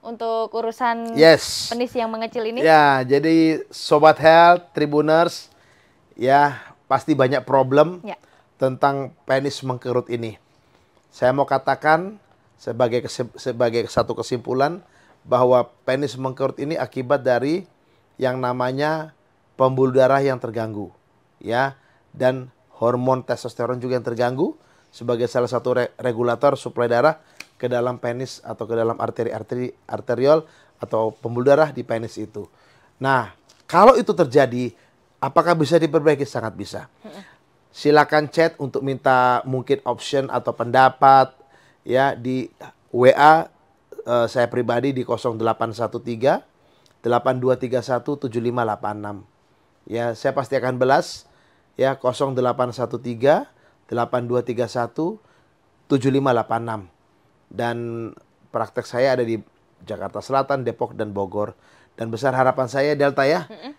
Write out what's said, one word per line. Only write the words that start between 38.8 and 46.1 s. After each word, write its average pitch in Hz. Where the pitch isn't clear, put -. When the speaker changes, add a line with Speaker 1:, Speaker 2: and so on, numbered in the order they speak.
Speaker 2:
minta 127
mungkin 131
option 131
atau 120
pendapat 131
ya 131
di 127
W 123
A, 156
eh, 117
saya 120
pribadi 120
di 127
kosong 113
delapan 113
satu 113
tiga, 123